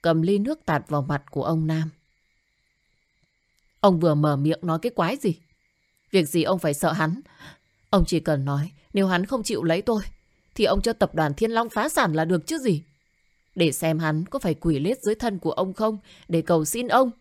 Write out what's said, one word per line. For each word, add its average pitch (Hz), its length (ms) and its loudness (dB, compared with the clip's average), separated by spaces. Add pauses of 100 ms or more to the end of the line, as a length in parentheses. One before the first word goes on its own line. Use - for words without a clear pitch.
cầm 165 200 2
ly 196 160 2
nước 269 260 -4
tạt 151 240 -2
vào 147 140 -2
mặt 143 280 -4
của 139 140 -4
ông 160 220 -2
Nam. 160 240 -2 (1900)
"Ông 185 200 6
vừa 160 140 4
mở 147 220 2
miệng 151 260 0
nói 165 200 -2
cái 233 120 -4
quái 190 220 0
gì? 190 220 -2 (720)
Việc 170 180 2
gì 165 140 0
ông 185 160 0
phải 151 160 0
sợ 160 180 0
hắn? 170 280 -2 (680)
Ông 190 160 4
chỉ 165 140 0
cần 147 240 -2
nói 143 280 -2 (200)
nếu 196 140 2
hắn 185 200 0
không 247 160 -4
chịu 208 200 -4
lấy 170 200 0
tôi 220 200 0 (520)
thì 220 100 2
ông 196 180 2
cho 226 100 0
tập - 220 0
đoàn 151 200 0
Thiên 220 160 0
Long 226 200 -2
phá 226 180 -2
sản 226 240 0
là 156 120 2
được 170 220 0
chứ 311 120 -6
gì. 202 240 0 (720)
Để 170 180 2
xem 160 260 -2
hắn 160 280 -2
có 277 120 -8
phải 175 160 -2
quỷ 156 240 -2
lết 196 240 -2
dưới 208 120 0
thân 220 240 -4
của - 140 -4
ông 190 200 -2
không 220 260 -2 (300)
để 165 140 0
cầu 160 220 2
xin 240 240 -4
ông. 247 220 4 (100)